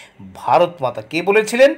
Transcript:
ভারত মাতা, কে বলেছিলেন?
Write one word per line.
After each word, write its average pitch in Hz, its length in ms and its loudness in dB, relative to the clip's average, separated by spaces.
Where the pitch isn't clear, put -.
ভারত 165 480 0
মাতা, 120 200 -6
কে 156 200 -8
বলেছিলেন? 220 560 2